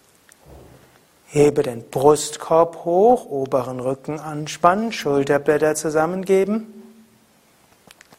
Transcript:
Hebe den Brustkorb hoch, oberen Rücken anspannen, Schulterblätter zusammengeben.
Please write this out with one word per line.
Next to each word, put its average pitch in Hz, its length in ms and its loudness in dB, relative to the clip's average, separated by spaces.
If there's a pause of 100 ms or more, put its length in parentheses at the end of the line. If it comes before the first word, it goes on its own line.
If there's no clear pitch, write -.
(1300)
Hebe 147 360 2
den 120 260 -6
Brustkorb 151 960 0
hoch, 208 420 2
oberen 131 520 -4
Rücken 135 400 -6
anspannen, 160 760 -2
Schulterblätter 147 840 0
zusammengeben. 190 1300 -2 (1160)